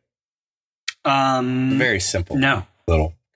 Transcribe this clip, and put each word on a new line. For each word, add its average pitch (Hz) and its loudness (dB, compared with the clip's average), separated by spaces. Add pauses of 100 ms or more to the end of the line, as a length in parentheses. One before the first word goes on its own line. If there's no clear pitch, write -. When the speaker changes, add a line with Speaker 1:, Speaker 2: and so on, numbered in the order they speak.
(1040)
Speaker 1:
Um, 131 0
Speaker 2:
Very 120 0
simple - -2
Speaker 1:
no. 131 0 (180)
Speaker 2:
little 80 2 (220)